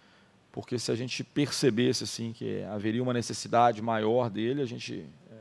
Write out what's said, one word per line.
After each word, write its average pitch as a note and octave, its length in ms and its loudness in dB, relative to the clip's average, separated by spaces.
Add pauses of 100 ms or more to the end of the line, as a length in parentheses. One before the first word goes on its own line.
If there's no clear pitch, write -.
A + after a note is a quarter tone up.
(500)
porque A#2+ 280 -6
se - 120 -4
a B2 40 4
gente A#2 280 -6
percebesse, B2+ 840 2
assim, A2+ 280 -6
que G#2 300 -6 (100)
haveria A2 300 -2
uma B2+ 100 0
necessidade A#2 680 2
maior A2+ 480 2
dele, A2+ 320 -2
a B2+ 40 -2
gente, A#2 380 -10 (260)
é, A2+ 100 -20